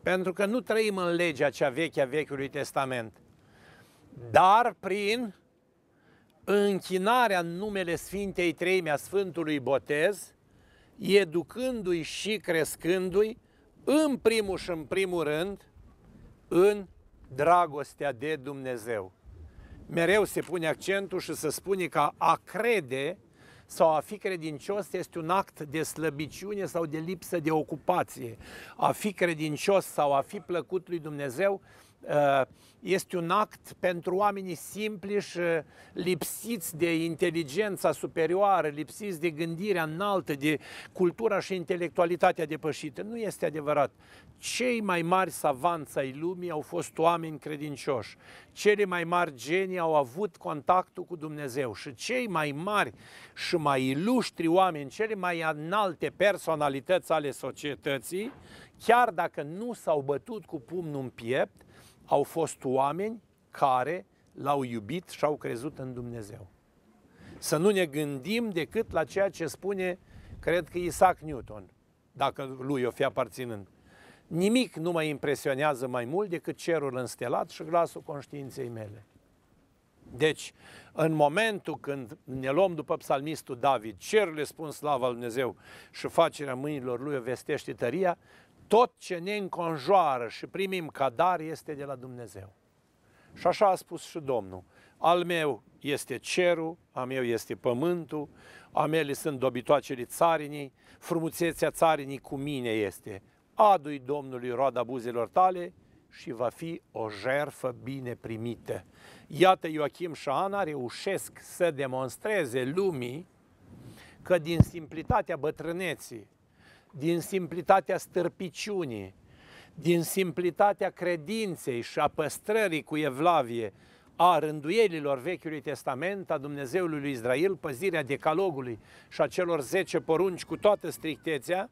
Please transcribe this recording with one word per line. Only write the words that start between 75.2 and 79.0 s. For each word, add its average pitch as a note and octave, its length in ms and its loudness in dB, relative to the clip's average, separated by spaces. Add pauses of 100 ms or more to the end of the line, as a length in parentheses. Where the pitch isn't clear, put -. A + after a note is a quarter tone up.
mai B2 180 -2
mult F#3 240 -4
decât E3 280 -6
cerul C#3+ 400 -2
înstelat B2+ 520 -4
și - 140 -14
glasul E3 380 0
conștiinței C3+ 680 -10
mele.” G#2+ 360 -12 (1080)